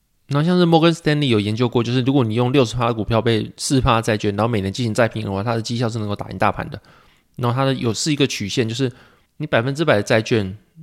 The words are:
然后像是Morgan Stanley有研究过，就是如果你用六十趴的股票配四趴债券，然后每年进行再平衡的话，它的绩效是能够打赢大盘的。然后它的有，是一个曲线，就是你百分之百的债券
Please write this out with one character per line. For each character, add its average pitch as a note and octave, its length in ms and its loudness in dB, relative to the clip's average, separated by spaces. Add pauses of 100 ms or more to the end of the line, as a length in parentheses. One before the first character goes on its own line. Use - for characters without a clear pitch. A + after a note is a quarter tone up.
(280)
然 C#3+ 140 0
后 - 0 -
像 F3+ 160 2
是 F3 60 4
Morgan E3 280 6
Stanley D3+ 340 0
有 A2+ 120 4
研 G#2 160 0
究 A#2+ 140 0
过， A#2+ 160 0
就 A#2 80 -4
是 C3 80 0
如 B2 140 0
果 C3+ 100 4
你 A2 80 -2
用 B2 180 0
六 C3+ 140 4
十 A2 100 -6
趴 A#2+ 120 -2
的 A#2+ 80 0
股 G#2+ 100 -4
票 A2+ 160 0
配 A2+ 380 0
四 C3 240 0
趴 A2+ 180 2
债 A2 160 0
券， G#2 180 -2
然 G2+ 80 0
后 A2+ 60 2
每 A2 140 -2
年 G2 100 -4
进 B2 100 -6
行 A2 120 -2
再 A#2 120 2
平 A2 180 -6
衡 G#2 60 -6
的 G2 60 -4
话， G2 80 -4
它 A#2 100 -2
的 A#2 60 -4
绩 A#2 160 -6
效 A#2 140 -2
是 A#2 80 -8
能 G#2 100 -6
够 G2+ 80 -4
打 - 140 -10
赢 F#2+ 80 -10
大 G#2 120 2
盘 - 200 -6
的。 - 100 -12 (560)
然 A#2+ 160 -2
后 - 20 -2
它 C3+ 120 0
的 C3+ 80 0
有， A#2+ 180 -2
是 D#3 180 -2
一 D3 60 0
个 C#3 100 2
曲 G2+ 220 -4
线， A#2 180 0
就 A2 80 -4
是 B2 160 -2 (460)
你 D3+ 100 -10
百 B2 140 0
分 C3+ 140 -2
之 D#3+ 100 -2
百 C#3 120 4
的 G2+ 60 2
债 A2 200 2
券 G#2 340 0 (260)